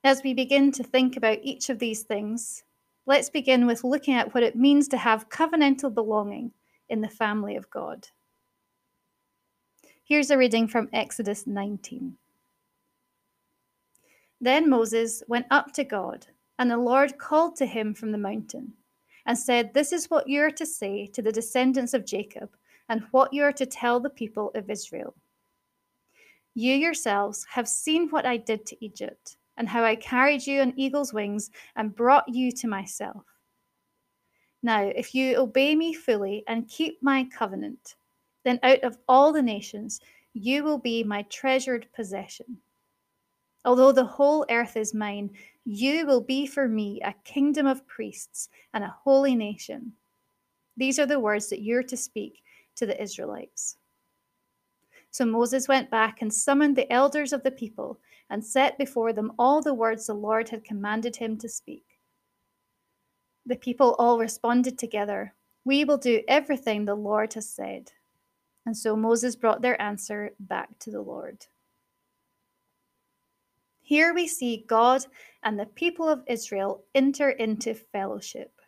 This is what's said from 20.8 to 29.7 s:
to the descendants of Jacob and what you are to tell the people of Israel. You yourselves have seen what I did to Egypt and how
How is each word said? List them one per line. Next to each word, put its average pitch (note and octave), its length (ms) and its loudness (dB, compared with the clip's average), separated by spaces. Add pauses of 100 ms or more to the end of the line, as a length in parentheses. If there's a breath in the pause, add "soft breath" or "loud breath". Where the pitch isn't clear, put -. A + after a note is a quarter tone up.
to A#3+ 80 -6
the G#3+ 100 0
descendants B3+ 640 0
of A#3 140 -2
Jacob G#3 420 -8 (400 soft breath)
and A3 220 -2
what C4 200 4
you C#4+ 120 0
are C#4+ 100 4
to C4+ 140 -4
tell A#3+ 320 0
the C4 100 -4
people A3 460 -8
of G3 120 -6
Israel. - 480 -10 (1400 soft breath)
You B3 180 2
yourselves A3 760 0
have A#3 160 -4
seen D#4+ 420 0
what D#4 160 -2
I A#3+ 120 0
did A3 280 -6
to - 180 -16
Egypt - 540 -14 (200)
and A#3 120 -4
how A#3 140 0